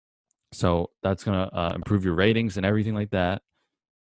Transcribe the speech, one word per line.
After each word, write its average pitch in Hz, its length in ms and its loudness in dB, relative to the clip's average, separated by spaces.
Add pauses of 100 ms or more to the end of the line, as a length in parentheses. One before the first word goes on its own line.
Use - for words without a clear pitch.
(520)
so 87 380 0 (120)
that's 95 200 0
gonna, 95 300 0
uh, 87 240 -2
improve 92 280 0
your 90 100 0
ratings 107 420 2
and 95 100 -2
everything 107 280 0
like 104 160 -4
that. 92 320 0 (600)